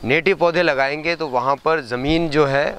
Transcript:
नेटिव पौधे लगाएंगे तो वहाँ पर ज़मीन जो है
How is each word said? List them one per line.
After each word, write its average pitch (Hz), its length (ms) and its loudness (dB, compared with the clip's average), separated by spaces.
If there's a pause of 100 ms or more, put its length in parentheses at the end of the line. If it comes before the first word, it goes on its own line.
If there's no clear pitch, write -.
नेटिव 160 320 2
पौधे 170 260 2
लगाएंगे 151 540 0
तो 156 120 -6
वहाँ 127 280 0
पर 160 240 0
ज़मीन 139 480 -2
जो 147 180 2
है 139 320 -2